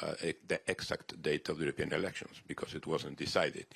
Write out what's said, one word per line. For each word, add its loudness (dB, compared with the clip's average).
uh, 0
e-, 2
the 2
exact -2
date 2
of 0
the 2
European 2
elections -2
because -6
it -6
wasn't 0
decided, 2